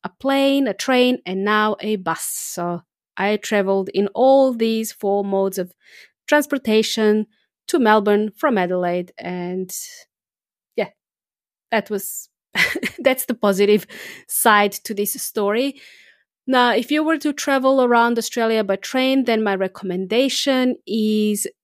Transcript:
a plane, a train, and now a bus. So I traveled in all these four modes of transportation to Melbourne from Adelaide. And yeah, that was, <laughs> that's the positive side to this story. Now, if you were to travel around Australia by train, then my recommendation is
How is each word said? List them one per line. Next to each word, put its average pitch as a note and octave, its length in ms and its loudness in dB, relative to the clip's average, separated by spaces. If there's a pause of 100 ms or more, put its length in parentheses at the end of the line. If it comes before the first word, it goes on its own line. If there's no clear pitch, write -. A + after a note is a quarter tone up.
a - 60 -12
plane, C#4 580 0
a A3 80 -2
train, B3+ 500 2
and F#3+ 200 -4
now G#3+ 360 2
a G#3+ 140 -2
bus. F3+ 320 -6
So F3 560 -6 (340)
I G3+ 200 0
traveled G3 540 0
in G3+ 180 0
all C4 440 4
these A3+ 380 -2
four G3+ 340 -2
modes G3 320 0
of F#3 160 -6 (540)
transportation A3 1000 2 (420)
to F4 100 0
Melbourne G#3+ 580 4
from C4+ 220 0
Adelaide. F3+ 580 -2
And F3+ 560 -8 (1000)
yeah, G#3 140 -4 (800)
that G#3 180 -2
was, - 400 -8 (240)
<laughs> - 460 -4
that's C4 280 2
the A#3+ 80 -4
positive G3+ 520 2 (400)
side G#3 460 4
to - 200 -12
this G#3 200 -4
story. A3+ 680 -4 (680)
Now, B3 280 2
if A#3 160 -2
you D4+ 120 2
were D#4 160 0
to D4+ 140 -4
travel C4+ 500 0
around A#3+ 360 2
Australia A3+ 440 -2
by G3+ 140 0
train, C4 480 -2
then A3+ 180 0
my G3+ 120 0
recommendation G3+ 1200 -2 (100)
is G#3+ 600 0 (180)